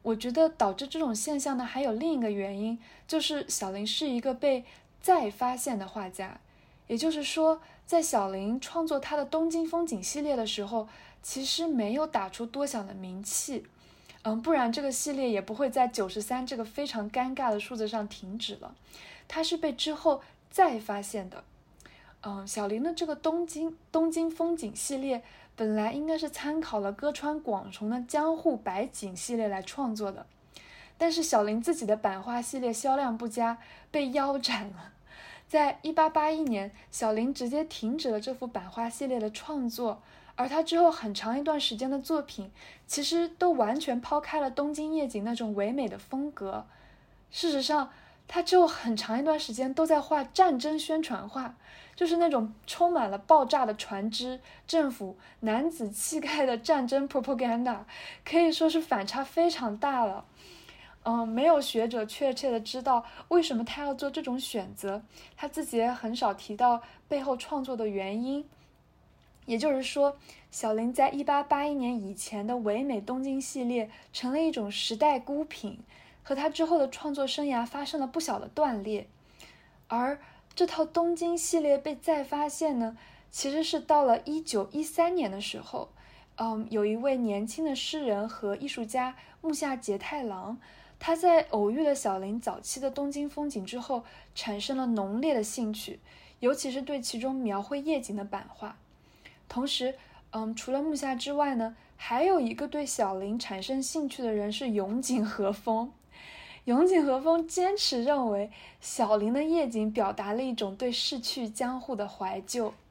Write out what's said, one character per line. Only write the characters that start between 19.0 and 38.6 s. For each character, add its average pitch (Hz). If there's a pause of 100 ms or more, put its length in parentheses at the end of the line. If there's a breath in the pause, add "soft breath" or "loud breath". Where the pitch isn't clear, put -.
它 320
是 330
被 320
之 302
后 294 (260 loud breath)
再 311
发 208
现 196
的。 - (800 loud breath)
嗯， 196
小 202
林 220
的 330
这 339
个 302
东 330
京， 320 (140)
东 320
京 330
风 330
景 220
系 -
列 262 (320 loud breath)
本 214
来 214
应 285
该 320
是 320
参 302
考 240
了 196
歌 285
川 302
广 196
重 214
的 247
江 302
户 320
百 208
景 185
系 240
列 226
来 196
创 233
作 202
的， - (680 loud breath)
但 339
是 330
小 262
林 214
自 330
己 320
的 208
版 196
画 240
系 254
列 240
销 262
量 254
不 240
佳， 233 (320 loud breath)
被 277
腰 277
斩 220
了。 175 (560 loud breath)
在 294
一 311
八 311
八 311
一 320
年， 208 (220 loud breath)
小 220
林 233
直 247
接 294
停 262
止 277
了 214
这 254
幅 254
版 190